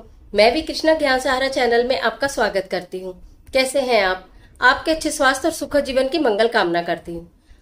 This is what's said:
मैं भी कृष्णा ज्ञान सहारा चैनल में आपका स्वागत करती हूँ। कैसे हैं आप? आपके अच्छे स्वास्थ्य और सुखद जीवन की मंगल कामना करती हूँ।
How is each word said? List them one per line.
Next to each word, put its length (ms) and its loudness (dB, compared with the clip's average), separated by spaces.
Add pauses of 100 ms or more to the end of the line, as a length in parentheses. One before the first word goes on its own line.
(340)
मैं 200 6
भी 80 -2
कृष्णा 320 0
ज्ञान 260 2
सहारा 280 0
चैनल 360 2
में 160 0
आपका 280 -2
स्वागत 440 -2
करती 280 -8
हूँ। 140 -10 (400)
कैसे 280 0
हैं 200 2
आप? 220 -2 (360)
आपके 320 2
अच्छे 200 -2
स्वास्थ्य 360 0
और 60 0
सुखद 300 -2
जीवन 240 0
की 120 -2
मंगल 280 2
कामना 340 0
करती 320 -6
हूँ। 140 -12 (340)